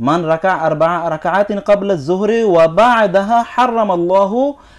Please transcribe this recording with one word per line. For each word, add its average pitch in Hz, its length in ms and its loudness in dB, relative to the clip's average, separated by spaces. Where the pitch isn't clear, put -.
মান 156 240 0
রাকাআ 160 320 0
আরবাআ 160 540 -2
রাকাআতিন 190 500 -2
ক্বাবলা 202 360 0
যুহরি 190 460 -2
ওয়া 170 260 4
বা'দাহা 208 800 2
হারামাল্লাহু 208 1080 0